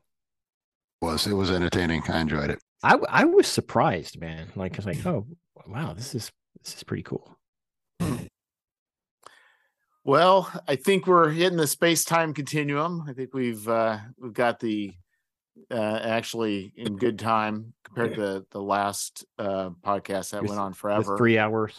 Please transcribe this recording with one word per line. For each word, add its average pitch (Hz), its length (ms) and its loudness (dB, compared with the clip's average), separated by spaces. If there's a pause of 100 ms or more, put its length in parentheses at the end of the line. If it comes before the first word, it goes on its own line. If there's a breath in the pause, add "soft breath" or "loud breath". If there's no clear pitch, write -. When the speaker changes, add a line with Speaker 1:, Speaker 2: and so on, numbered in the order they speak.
(1000)
Speaker 1:
Was, 80 260 -2
it 104 60 -2
was 95 180 2
entertaining. 85 580 2
I 82 120 0
enjoyed 76 300 0
it. - 80 -4 (240)
Speaker 2:
I 120 100 4
w-, - 160 2
I 165 160 4
was 349 220 6
surprised, - 760 0
man. 80 360 -10
Like, 92 180 -6
I - 40 -12
was 104 80 -8
like, 85 200 -4
"Oh, 123 200 -4 (400)
wow, 131 280 -8
this 110 200 -10
is, 113 180 -10 (300)
this - 120 -14
is - 80 -18
pretty - 220 -8
cool." - 340 -12 (2750 soft breath)
Speaker 3:
Well, 170 440 6 (180)
I 143 80 0
think 190 300 2
we're 170 240 8
hitting 175 260 2
the 156 100 4
space-time 165 680 2
continuum. 151 720 -2
I 139 60 -10
think 127 180 -10
we've, 120 340 -4
uh, 113 320 2 (200)
we've 120 160 -12
got 120 260 2
the, 104 320 -4 (800)
uh, 110 320 -2
actually 113 720 -4
in 110 200 -6
good 113 220 0
time 110 540 -2 (120)
compared 117 320 -4
to 98 340 -2
the 101 100 -10
last, 101 640 -2 (140)
uh, 95 320 -4 (120)
podcast 98 500 -4
that 104 100 -6
Speaker 2:
With, 104 80 -2
Speaker 3:
went 104 100 -4
on 98 120 -4
Speaker 2:
with 92 60 -18
Speaker 3:
forever. 104 380 -2
Speaker 2:
three 113 220 6
hours, 110 400 0